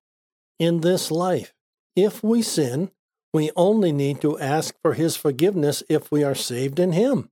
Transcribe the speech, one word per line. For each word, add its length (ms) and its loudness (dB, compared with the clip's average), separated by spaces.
in 220 2
this 280 0
life. 420 -2
If 260 2
we 200 2
sin, 480 -2
we 240 0
only 340 4
need 300 0
to 180 0
ask 440 -2
for 120 2
his 220 0
forgiveness 720 0
if 240 -2
we 100 2
are 120 0
saved 440 -4
in 140 2
him. 400 0